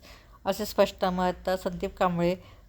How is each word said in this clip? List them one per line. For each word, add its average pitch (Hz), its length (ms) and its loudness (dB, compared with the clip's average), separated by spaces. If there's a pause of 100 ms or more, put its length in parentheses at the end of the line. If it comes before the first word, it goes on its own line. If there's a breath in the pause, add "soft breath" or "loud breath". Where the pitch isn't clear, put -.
(460 loud breath)
असे 196 200 -2
स्पष्ट 202 380 2
मत 180 460 0
संदीप 185 460 -4
कांबळे, 175 400 2 (320 loud breath)